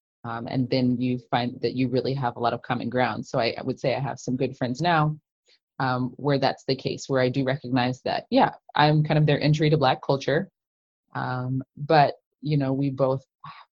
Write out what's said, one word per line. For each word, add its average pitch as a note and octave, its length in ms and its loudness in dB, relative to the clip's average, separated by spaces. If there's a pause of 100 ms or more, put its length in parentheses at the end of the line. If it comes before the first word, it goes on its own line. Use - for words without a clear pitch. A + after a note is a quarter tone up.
(240)
um, A#2 240 -8
and B2+ 220 -2
then B2 300 2
you B2+ 180 -2 (120)
find B2 300 -2
that A#2 140 -2
you B2+ 140 0
really B2 260 -2
have A#2+ 220 -4
a A2+ 40 -12
lot A#2+ 140 0
of A#2+ 80 -8
common A#2 260 -4
ground. A#2 380 -2
So C#3 120 -4
I, A#2 200 0
I - 40 -10
would B2+ 160 -4
say B2 160 0
I B2+ 60 -4
have B2+ 180 -6
some B2+ 180 -4
good C3 200 -4
friends B2 240 -4
now, D#3 360 2 (640)
um, B2+ 380 -2
where C#3 220 0
that's - 260 0
the C3+ 120 0
case, - 320 -8
where C3 120 2
I B2+ 80 4
do C3 160 0
recognize B2+ 580 -2
that, - 280 -4
yeah, A#3+ 220 4 (220)
I'm D3+ 300 4
kind D3+ 140 2
of D3+ 80 4
their D3 140 4
entry D3+ 300 2
to D#3 60 4
Black C3 260 2
culture, C#3 460 0 (680)
um, B2+ 480 -4 (140)
but, D3 380 4 (260)
you D3+ 160 0
know, C3+ 160 0
we C#3 180 0
both C3 340 0 (480)